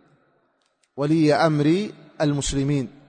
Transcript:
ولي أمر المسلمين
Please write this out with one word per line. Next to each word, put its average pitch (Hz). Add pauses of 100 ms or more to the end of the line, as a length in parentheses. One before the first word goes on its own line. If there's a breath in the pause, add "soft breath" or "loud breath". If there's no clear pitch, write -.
(960)
ولي 151
أمر 160 (300)
المسلمين 143 (180)